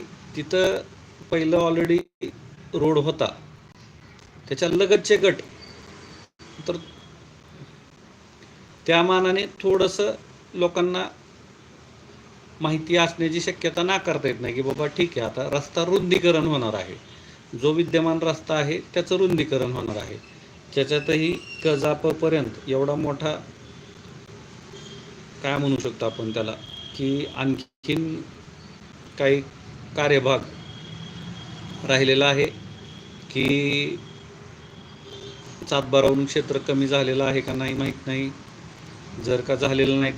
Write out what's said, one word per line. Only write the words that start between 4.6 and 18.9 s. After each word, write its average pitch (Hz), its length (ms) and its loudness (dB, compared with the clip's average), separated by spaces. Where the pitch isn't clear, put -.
लगतचे 196 480 6
गट, 185 240 4
तर 175 80 -2
त्या 165 160 6
मानाने 185 420 2
थोडंसं 196 500 2
लोकांना 180 540 2
माहिती 156 360 0
असण्याची 165 440 2
शक्यता 170 420 -2
नाकारता 175 440 0
येत 117 140 -2
नाही, 120 120 -4
की 127 80 -2
बाबा 135 260 -2
ठीक 170 300 0
आहे, 120 80 -2
आता 131 260 -4
रस्ता 147 340 -2
रुंदीकरण 175 600 4
होणार 127 260 0
आहे, 92 220 -6
जो 135 160 2
विद्यमान 165 480 2
रस्ता 160 340 -2
आहे 151 220 0